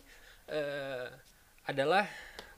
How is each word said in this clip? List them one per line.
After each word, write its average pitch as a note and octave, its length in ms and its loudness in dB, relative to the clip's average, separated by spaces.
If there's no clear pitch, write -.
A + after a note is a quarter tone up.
eh, C#3 560 -2
adalah D3 400 4